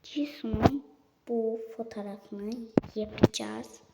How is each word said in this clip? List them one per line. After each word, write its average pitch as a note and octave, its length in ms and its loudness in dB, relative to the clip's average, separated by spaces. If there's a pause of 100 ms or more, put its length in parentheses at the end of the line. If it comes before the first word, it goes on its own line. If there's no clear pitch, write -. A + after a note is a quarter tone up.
Jisoo'nun A3+ 800 2 (420)
bu A3+ 340 0 (160)
fotoğrafını G#3 720 -8 (440)
yapacağız. G#3+ 840 0 (140)